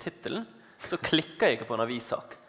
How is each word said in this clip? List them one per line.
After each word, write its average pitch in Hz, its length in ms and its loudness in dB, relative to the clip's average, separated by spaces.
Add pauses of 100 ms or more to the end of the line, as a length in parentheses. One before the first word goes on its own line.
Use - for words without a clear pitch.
titelen, 196 400 -4 (400)
så 175 160 -2
klikker - 480 4
jeg 117 80 4
ikke - 160 -8
på - 60 0
en 113 100 4
avissak. - 480 -4 (120)